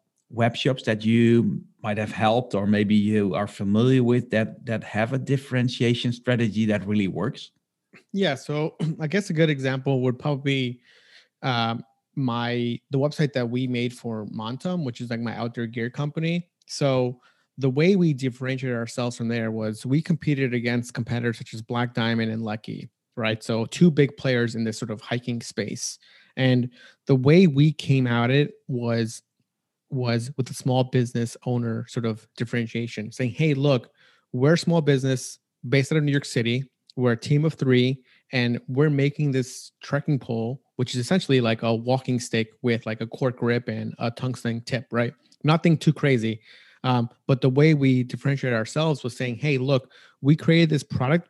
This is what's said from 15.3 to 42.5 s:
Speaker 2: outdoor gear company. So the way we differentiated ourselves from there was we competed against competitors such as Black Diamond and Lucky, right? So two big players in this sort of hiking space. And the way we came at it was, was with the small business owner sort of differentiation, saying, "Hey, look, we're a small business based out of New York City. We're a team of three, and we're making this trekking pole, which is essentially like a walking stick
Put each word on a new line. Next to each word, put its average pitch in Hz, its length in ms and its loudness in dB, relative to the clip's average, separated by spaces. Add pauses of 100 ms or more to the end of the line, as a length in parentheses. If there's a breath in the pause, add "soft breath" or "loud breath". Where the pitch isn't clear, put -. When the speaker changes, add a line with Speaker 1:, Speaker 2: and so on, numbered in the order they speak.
Speaker 2:
outdoor 117 300 -6
gear 113 240 -6
company. 160 580 -4 (180)
So 127 540 0 (380 soft breath)
the 135 100 0
way 160 280 4
we 170 180 4
differentiated 127 640 -4
ourselves 120 380 -4
from 117 120 -4
there 113 220 -2
was 107 340 -6
we 135 160 2
competed 135 540 0
against 120 400 -2
competitors 117 420 -2
such - 160 -16
as 113 80 -10
Black 120 320 -4
Diamond 113 400 0
and 113 100 -6
Lucky, 107 460 -8 (280)
right? 113 260 -2
So 113 240 -2
two 175 240 6
big 143 260 2
players 120 380 0
in 113 100 -4
this 110 140 -4
sort 110 120 -8
of 107 120 -10
hiking 120 400 -4
space. - 560 -8 (380 soft breath)
And 127 340 2 (360 loud breath)
the 139 100 6
way 151 300 8
we 147 260 4
came 135 340 0
at 120 240 2
it 143 240 2 (140)
was, 117 540 -2 (680)
was 120 480 -2
with 127 80 -2
the - 80 -12
small 131 300 0
business 120 600 -2
owner 120 440 -4
sort 117 180 -6
of 110 200 -6 (120)
differentiation, 117 760 -6
saying, 127 200 -4
"Hey, 156 200 2
look, 139 380 2 (420 soft breath)
we're 135 220 4
a 160 40 4
small 170 220 2
business 135 580 0 (300)
based 135 240 2
out 156 60 2
of 147 60 2
New 143 80 2
York 139 120 0
City. 123 400 -2 (320)
We're 123 160 2
a 113 40 0
team 147 280 0
of 160 100 0
three, 127 480 2 (300 soft breath)
and 120 260 0 (100)
we're 139 200 2
making 143 440 0
this - 400 -6 (100)
trekking 151 360 -2
pole, 117 440 -6 (140)
which 123 180 -4
is 123 60 -2
essentially 135 420 2
like 113 200 0
a 113 120 2
walking 123 440 -2
stick 113 340 -4 (100)